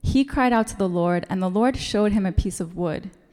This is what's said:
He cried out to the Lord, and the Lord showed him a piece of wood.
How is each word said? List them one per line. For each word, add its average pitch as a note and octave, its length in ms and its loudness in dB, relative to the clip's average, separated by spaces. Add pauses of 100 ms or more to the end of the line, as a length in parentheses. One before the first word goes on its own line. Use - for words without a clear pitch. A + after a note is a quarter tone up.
He C4+ 220 2
cried B3+ 280 2
out A3+ 160 4
to - 80 -12
the F#3+ 120 0
Lord, F3 420 0
and F#3+ 100 -2
the F#3 80 0
Lord A#3 280 2
showed G#3 340 0
him G3+ 160 0
a F3 60 -2
piece - 260 -2
of E3+ 180 -8
wood. E3+ 360 -6 (200)